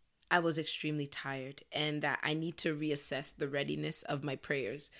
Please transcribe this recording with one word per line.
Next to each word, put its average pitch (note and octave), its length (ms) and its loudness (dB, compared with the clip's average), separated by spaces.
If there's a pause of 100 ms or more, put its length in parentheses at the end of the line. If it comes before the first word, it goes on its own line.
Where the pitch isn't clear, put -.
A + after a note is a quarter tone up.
(300)
I F3 80 8
was E3 180 4
extremely D3+ 500 0
tired C3+ 560 -8 (100)
and D3+ 300 2
that C#3+ 200 0
I D#3 100 0
need D#3+ 260 0
to D#3+ 160 2
reassess D3 640 0
the D3 120 -2
readiness D3 560 0
of C#3+ 200 -2
my C#3 120 0
prayers. C#3 640 -2